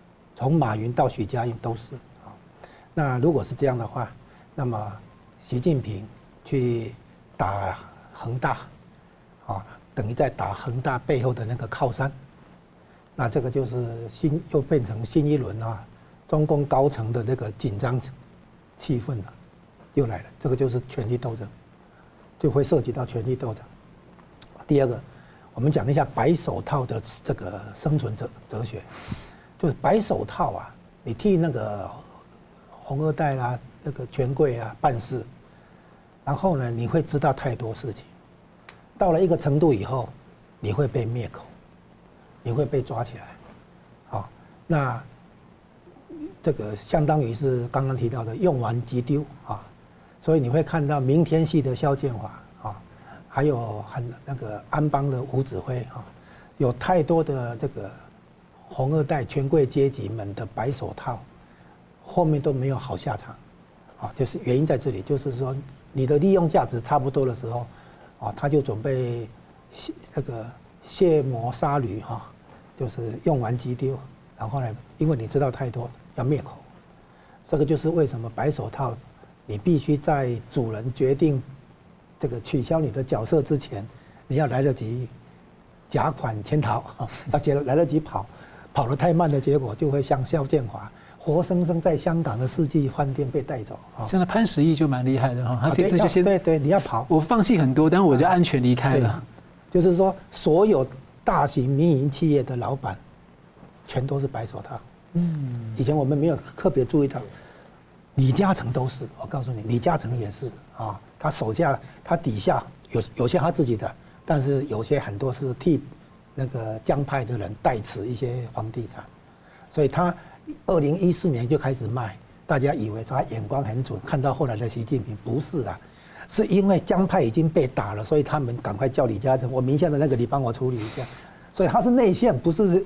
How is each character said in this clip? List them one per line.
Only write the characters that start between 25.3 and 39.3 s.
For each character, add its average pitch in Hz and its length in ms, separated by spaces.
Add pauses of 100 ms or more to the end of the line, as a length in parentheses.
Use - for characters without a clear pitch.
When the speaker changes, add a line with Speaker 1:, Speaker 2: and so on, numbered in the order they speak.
Speaker 1:
我 - 80
们 143 120
讲 123 180
一 - 20
下 139 220
白 135 180
手 135 300
套 131 240
的 113 160 (220)
这 - 100
个 98 260 (140)
生 151 240
存 110 180
哲-， 117 140 (180)
哲 110 140
学。 - 180 (800)
就 185 80
是 143 160
白 202 180
手 - 240
套 - 280
啊， - 200 (300)
你 120 100
替 190 240
那 165 140
个 107 400 (800)
红 - 300
二 156 120
代 143 220
啦、 123 240 (240)
那 156 80
个 127 160
权 131 260
贵 135 280
啊 110 200
办 139 200
事， 123 260 (960)
然 139 120
后 185 200
呢， 120 140
你 117 160
会 165 160
知 - 160
道 139 140
太 - 240
多 113 180
事 120 180
情。 - 120 (920)
到 190 140
了 165 100
一 190 60
个 165 100